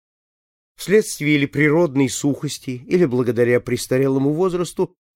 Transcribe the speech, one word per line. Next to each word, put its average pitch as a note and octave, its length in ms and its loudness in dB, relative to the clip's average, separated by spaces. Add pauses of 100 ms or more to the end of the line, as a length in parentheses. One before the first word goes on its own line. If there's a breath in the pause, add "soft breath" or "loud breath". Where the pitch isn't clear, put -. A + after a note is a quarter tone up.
(760)
Вследствие D#3+ 600 0
или C#3 120 0
природной C#3+ 600 2
сухости, C3+ 800 -6
или F3 180 4
благодаря A#2+ 540 2
престарелому C3+ 720 0
возрасту, F3 640 -4 (200)